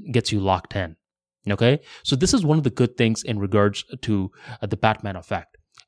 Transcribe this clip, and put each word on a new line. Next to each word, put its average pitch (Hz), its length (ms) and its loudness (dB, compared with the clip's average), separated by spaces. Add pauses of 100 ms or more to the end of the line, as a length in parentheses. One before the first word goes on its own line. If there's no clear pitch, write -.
(120)
gets 113 200 0
you 107 80 0
locked 95 360 0
in. 87 200 -6 (540)
Okay? 117 300 2 (240)
So - 120 0
this 131 180 2
is 214 120 2
one 151 120 4
of 151 60 2
the 131 60 0
good 120 280 0
things 113 260 0
in 107 160 -4
regards 101 440 0 (180)
to, 98 300 -4 (300)
uh, 110 60 -8
the 101 100 -4
Batman 107 380 -2
effect. 90 420 -10 (300)